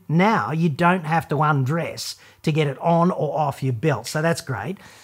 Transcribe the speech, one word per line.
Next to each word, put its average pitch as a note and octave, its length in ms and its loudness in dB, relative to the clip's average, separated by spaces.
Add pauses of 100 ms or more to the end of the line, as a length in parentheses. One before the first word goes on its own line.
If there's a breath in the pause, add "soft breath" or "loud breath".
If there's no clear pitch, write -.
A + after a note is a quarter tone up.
now E3 440 2
you E3 160 0
don't F3 360 2
have D#3 240 -2
to D3 140 0
undress D3+ 720 -2 (260 loud breath)
to D#3+ 100 0
get D3+ 160 2
it C3+ 120 -8
on E3+ 300 4
or - 260 -2
off - 280 -2
your C3 80 0
belt, A#2 340 -2
so D#3 160 -4
that's E3 180 2
great. B2 380 -8 (260 loud breath)